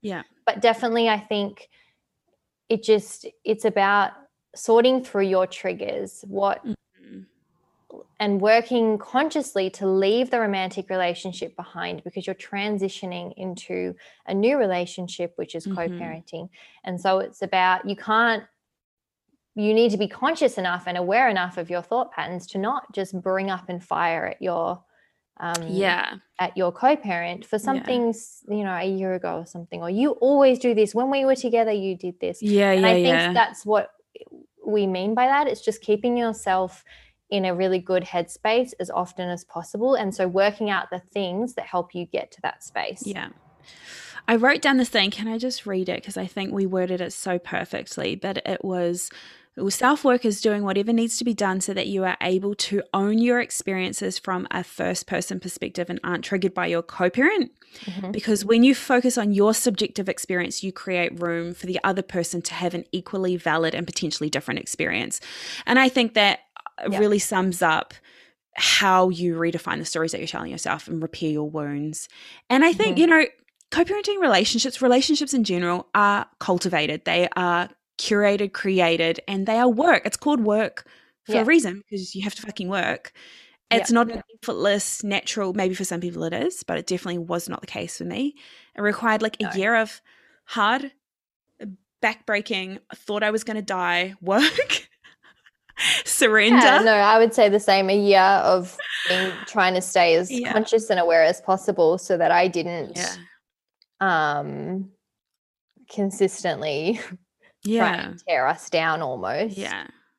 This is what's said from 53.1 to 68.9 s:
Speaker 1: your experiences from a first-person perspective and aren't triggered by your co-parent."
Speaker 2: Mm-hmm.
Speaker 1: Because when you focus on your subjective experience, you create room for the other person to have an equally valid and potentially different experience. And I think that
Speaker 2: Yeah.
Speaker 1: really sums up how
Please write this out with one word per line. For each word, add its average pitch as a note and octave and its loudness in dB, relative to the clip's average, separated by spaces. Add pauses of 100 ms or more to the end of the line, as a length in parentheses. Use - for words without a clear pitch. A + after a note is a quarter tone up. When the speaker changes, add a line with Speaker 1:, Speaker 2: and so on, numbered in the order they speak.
Speaker 1:
your A#3+ 4
experiences F#3+ -4
from F#3 -6
a F3+ -4
first-person F3+ -6
perspective F3+ -8
and F3 -8
aren't E3+ -4
triggered F#3 -2
by F3 -2
your E3+ -2
co-parent." C4 0 (340)
Speaker 2:
Mm-hmm. F#3+ -8
Speaker 1:
Because G#3 -2
when A3+ 6
you C4 8
focus B3 2
on G#3 0
your G3+ 4
subjective G#3 -2
experience, - -4
you F#3+ -4
create F3 -4
room E3+ -4
for - -14
the F3+ -4
other G3 0
person F3 -4
to - -8
have A#3 -4
an E3+ -6
equally F#3 -4
valid D#3+ 0
and F3 -6
potentially D#3 -4
different - -4
experience. - -6 (460)
And B3 4
I C4 6
think A#3+ 0
that G3+ 2 (480)
Speaker 2:
Yeah. G3 -2
Speaker 1:
really G#3 4
sums F#3 0
up D#3+ 0 (640)
how F#3 4